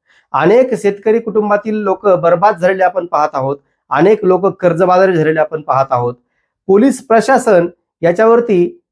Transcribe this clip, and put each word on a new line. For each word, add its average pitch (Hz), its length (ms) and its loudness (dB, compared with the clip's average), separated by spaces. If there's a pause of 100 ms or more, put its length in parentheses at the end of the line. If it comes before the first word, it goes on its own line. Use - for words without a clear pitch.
(320)
अनेक 220 420 2
शेतकरी 202 440 -2
कुटुंबातील 214 560 -4
लोक 202 340 -4
बरबाद 175 500 2
झालेले 185 260 0
आपण 180 220 -2
पाहत 151 260 -2
आहोत. 135 240 -4 (340)
अनेक 185 340 2
लोक 185 220 0
कर्जबाजारी 185 720 0
झालेले 156 240 0
आपण 151 220 -6
पाहत 135 280 -2
आहोत. 120 240 -2 (520)
पोलीस 247 400 0
प्रशासन 226 600 2 (340)
याच्यावरती 208 800 0 (120)